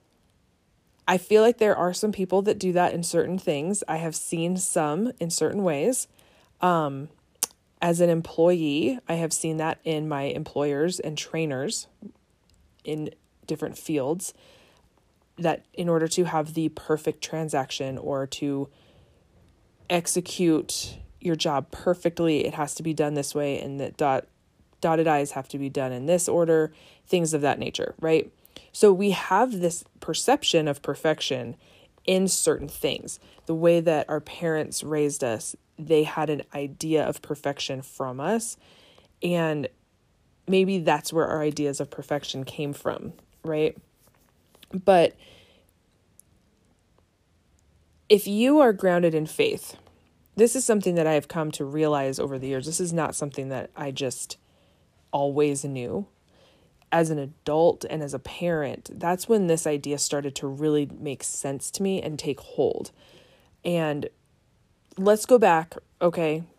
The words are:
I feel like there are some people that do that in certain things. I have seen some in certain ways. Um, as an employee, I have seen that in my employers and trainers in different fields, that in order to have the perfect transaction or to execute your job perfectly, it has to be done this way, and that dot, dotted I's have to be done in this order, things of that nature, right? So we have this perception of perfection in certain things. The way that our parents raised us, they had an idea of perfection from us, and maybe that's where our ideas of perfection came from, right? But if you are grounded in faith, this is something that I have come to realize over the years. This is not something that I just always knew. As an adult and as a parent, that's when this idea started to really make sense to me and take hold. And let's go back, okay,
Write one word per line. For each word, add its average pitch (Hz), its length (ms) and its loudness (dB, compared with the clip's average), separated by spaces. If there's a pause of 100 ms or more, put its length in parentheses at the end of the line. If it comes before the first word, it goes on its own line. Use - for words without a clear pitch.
(1080)
I 185 100 4
feel 214 240 6
like 240 160 6
there 208 180 4
are 175 180 0
some 214 180 -2
people 190 320 2
that 208 160 0
do 185 140 0
that 175 200 4
in 175 80 -4
certain 170 380 0
things. 165 480 -2
I 156 100 -2
have 165 180 -6
seen 175 420 -2
some 180 600 -2
in 170 100 -4
certain 180 340 0
ways. 175 440 0 (520)
Um, 156 480 0 (720)
as 170 200 2
an 175 80 6
employee, 165 1000 2
I 165 80 -4
have 165 160 -2
seen 160 260 -4
that 160 260 -4
in 156 260 -4
my 143 140 -4
employers 143 760 -2
and 151 180 -8
trainers 156 680 -4 (960)
in 151 280 -6 (340)
different - 320 -6
fields, 151 560 -4 (1040)
that 165 260 0 (100)
in 175 140 -4
order 165 220 4
to 180 160 2
have 160 300 -2
the 160 140 0
perfect 156 540 -4
transaction 139 720 -4
or 139 300 -4
to 139 420 -4 (1200)
execute - 1080 -2 (240)
your 170 140 -2
job 147 360 -2
perfectly, 170 760 0
it 151 100 -4
has 151 200 -4
to 160 80 -10
be 160 100 -2
done 151 200 0
this 143 220 -4
way, 143 240 -2
and 139 200 -8
that - 160 -8
dot, 135 320 0 (540)
dotted 165 260 2
I's 143 240 2
have 135 180 -8
to 143 80 -8
be 139 120 -6
done 135 220 -4
in 127 140 -8
this 175 220 2
order, 160 460 4 (320)
things 165 280 2
of 147 80 0
that 139 180 2
nature, - 400 -6
right? 160 320 2 (400)
So 208 220 6
we 202 180 2
have 202 480 2
this 170 240 -2 (160)
perception 165 680 2
of 143 140 -2
perfection 143 760 -2 (500)
in 190 220 4
certain 143 400 0
things. - 520 -6 (260)
The 165 100 -2
way 170 240 6
that 160 300 2
our 156 120 -2
parents - 640 -4
raised 147 400 -2
us, 113 320 -4 (220)
they 156 260 2
had 151 260 -2
an 147 140 -4 (100)
idea 147 500 -2
of - 180 -4
perfection 139 600 -6
from 131 380 -8
us, 214 380 -2 (640)
and 160 460 0 (800)
maybe 190 320 4
that's 156 320 0
where 160 160 2
our 156 140 -2
ideas 151 380 -2
of 139 100 -6
perfection 143 540 -6
came 143 300 -6
from, - 400 -8 (300)
right? 156 340 -2 (960)
But 185 440 6 (3000)
if 202 180 6
you 240 320 4
are 240 140 8
grounded 175 400 2
in 156 120 0
faith, - 500 -2 (600)
this 233 200 4
is 262 80 -2
something 196 320 2
that 160 120 4
I 156 60 4
have 147 140 2
come 156 240 -4
to 147 140 -6
realize 143 540 0
over 139 180 -4
the 131 100 -8
years. 135 180 -4
This 156 140 -4
is 175 140 -2
not 151 220 -2
something 139 340 -6
that 127 260 -8
I 143 160 -6
just 131 460 -6 (720)
always 143 540 0
knew. 135 420 -6 (840)
As 165 180 4
an 151 100 -2
adult 151 720 2
and 156 120 -6
as 143 120 -6
a 180 60 -6
parent, 160 760 -4
that's 180 340 -2
when 208 200 4
this 165 200 2
idea 143 300 -2
started 143 380 -2
to 147 120 -6
really 147 420 0 (100)
make 139 240 -8
sense - 480 -6
to - 120 -4
me 190 180 0
and 151 160 -6
take 139 220 -4
hold. - 520 -2 (760)
And 160 420 -2 (880)
let's 208 280 4
go 254 120 8
back, 170 380 4 (260)
okay, 165 420 2 (140)